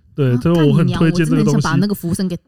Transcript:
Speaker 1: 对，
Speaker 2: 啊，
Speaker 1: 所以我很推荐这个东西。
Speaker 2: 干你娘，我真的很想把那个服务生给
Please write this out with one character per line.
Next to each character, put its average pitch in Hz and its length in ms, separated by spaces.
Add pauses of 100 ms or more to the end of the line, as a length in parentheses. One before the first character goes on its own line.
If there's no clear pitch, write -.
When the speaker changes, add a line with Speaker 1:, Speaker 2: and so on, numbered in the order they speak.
(160)
Speaker 1:
对， 131 160
Speaker 2:
啊， 123 100
Speaker 1:
所 165 120
以 156 160
我 143 60
很 160 140
推 165 220
荐 170 140
这 156 100
个 - 80
东 - 0
西。 - 0
Speaker 2:
干 - 0
你 - 0
娘， - 0
我 - 0
真 - 20
的 - 80
很 - 80
想 - 100
把 143 60
那 190 100
个 202 80
服 180 120
务 165 60
生 190 140
给 175 100 (100)